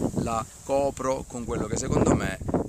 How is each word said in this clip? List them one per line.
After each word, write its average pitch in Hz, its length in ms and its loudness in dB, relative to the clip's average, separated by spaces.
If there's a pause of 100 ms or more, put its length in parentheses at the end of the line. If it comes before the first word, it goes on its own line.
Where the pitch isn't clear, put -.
(160)
la 113 280 0 (200)
copro 135 640 0
con 120 180 -8
quello 113 220 -2
che 110 100 -2
secondo - 380 4
me 95 240 0 (300)